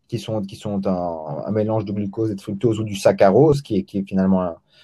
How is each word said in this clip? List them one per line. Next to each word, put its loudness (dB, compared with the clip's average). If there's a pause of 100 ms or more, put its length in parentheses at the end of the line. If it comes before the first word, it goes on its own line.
qui -6
sont, -6
qui -10
sont -6
un, -4
un -6
mélange 0
de -6
glucose -4
et -6
de -12
fructose -2
ou -4
du -6
saccharose, 6
qui -4
est, 0
qui -6
est -2
finalement 2
un, -4 (280)